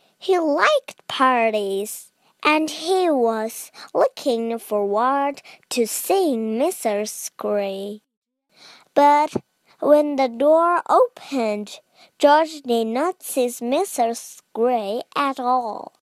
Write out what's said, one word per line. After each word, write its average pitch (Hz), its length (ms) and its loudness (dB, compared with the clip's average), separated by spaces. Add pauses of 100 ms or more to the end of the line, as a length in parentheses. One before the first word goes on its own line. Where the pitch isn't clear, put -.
(180)
He 370 220 0
liked 349 680 0
parties, 220 1040 -2 (280)
and 311 280 2
he 339 400 0
was 226 640 -2 (200)
looking 233 640 -2
forward 240 840 -2 (300)
to 240 140 0
seeing 233 720 0
Missus 220 800 -4
Cree. 202 680 -6 (920)
But 294 420 4 (460)
when 294 340 4
the 262 140 2
door 320 580 4
opened, 233 960 0 (380)
George 302 440 4
did 233 240 -2
not 277 360 -4
see 247 260 -2 (120)
Missus 247 800 -4 (120)
Gray 226 500 -2 (120)
at 277 240 -2
all. 247 640 -4